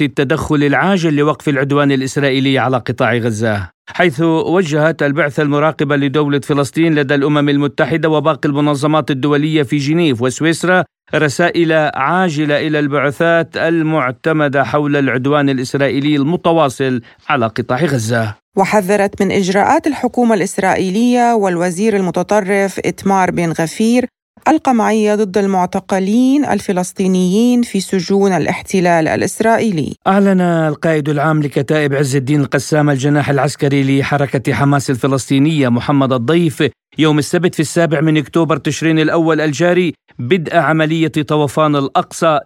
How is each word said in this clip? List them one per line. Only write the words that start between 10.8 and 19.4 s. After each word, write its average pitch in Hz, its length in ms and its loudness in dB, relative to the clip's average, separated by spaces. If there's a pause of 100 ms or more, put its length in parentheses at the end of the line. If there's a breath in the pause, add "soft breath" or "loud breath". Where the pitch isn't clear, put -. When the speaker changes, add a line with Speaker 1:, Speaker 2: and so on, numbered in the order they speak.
Speaker 1:
رسائل 160 560 0 (240)
عاجلة 147 720 0
إلى 151 120 -2
البعثات 143 800 0
المعتمدة 151 1040 0
حول 147 320 -2
العدوان 139 540 0
الإسرائيلي 139 680 -2
المتواصل 139 840 0 (280 loud breath)
على 131 160 0
قطاع 120 340 -4
غزة. 117 560 -2 (220)
Speaker 2:
وحذرت 202 640 0
من 196 100 0
إجراءات 202 560 2